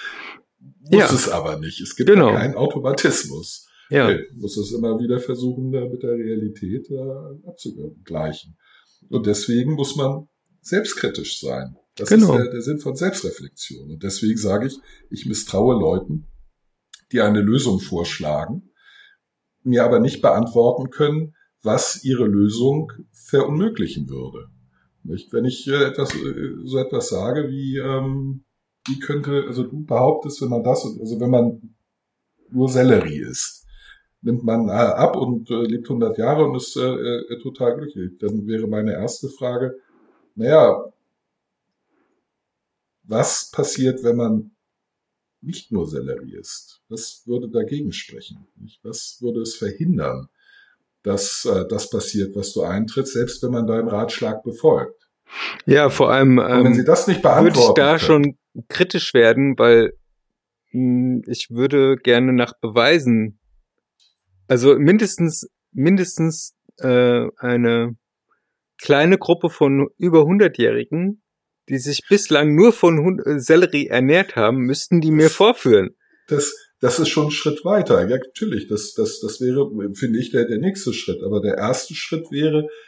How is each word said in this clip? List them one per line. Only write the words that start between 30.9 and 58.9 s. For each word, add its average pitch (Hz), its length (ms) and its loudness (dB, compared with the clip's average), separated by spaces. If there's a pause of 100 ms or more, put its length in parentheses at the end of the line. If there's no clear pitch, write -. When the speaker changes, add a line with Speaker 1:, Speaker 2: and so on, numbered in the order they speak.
Speaker 1:
also 113 200 -8
wenn 123 100 -2
man 120 460 0 (720)
nur 127 200 0
Sellerie 123 500 2
isst, - 460 -12 (560)
nimmt 123 220 -4
man, 113 260 0
äh, - 20 -4
ab 120 440 2
und, 123 340 -4
äh, 120 140 -2
lebt 117 260 -4
hundert 117 280 -2
Jahre 147 280 2
und 135 100 -2
ist, - 220 -10
äh, - 40 -4 (120)
äh, 120 480 -8
total 123 360 -4
glücklich. 92 420 -12
Dann 104 280 -6
wäre 110 200 -4
meine 107 260 -4
erste 120 360 -8
Frage, 123 480 -6 (580)
naja, 127 480 4 (2250)
was - 480 -2
passiert, 131 520 -2
wenn 117 140 2
man 110 340 -2 (920)
nicht - 300 -14
nur 87 160 -2
Sellerie 65 480 -10
isst? - 540 -18
Was - 360 -14
würde 120 240 -6
dagegen 113 440 -6
sprechen? - 640 -18
Nicht? 101 280 -20
Was - 380 -14
würde 117 200 -6
es 113 140 -8
verhindern, 101 720 -4 (760)
dass, - 420 -4
äh, 95 240 0
das - 200 -6
passiert, 98 460 -6
was 101 180 -8
du 90 100 -2
eintrittst, 110 500 -4
selbst - 300 -4
wenn 123 80 -2
man 117 160 -2
deinen 113 200 -2
Ratschlag 110 560 -6
befolgt? - 640 0 (580)
Speaker 2:
Ja, 139 240 6
vor 131 220 2
allem, 131 260 6
Speaker 1:
Und 120 100 4
wenn 123 200 4
Speaker 2:
ähm, 120 60 6
Speaker 1:
Sie 123 120 2
das 160 220 4
nicht 185 160 0
Speaker 2:
würde 156 260 6
ich 160 40 0
Speaker 1:
beantworten 123 220 6
Speaker 2:
da 151 220 4
Speaker 1:
können - 20 0
Speaker 2:
schon 143 720 2
kritisch - 440 -2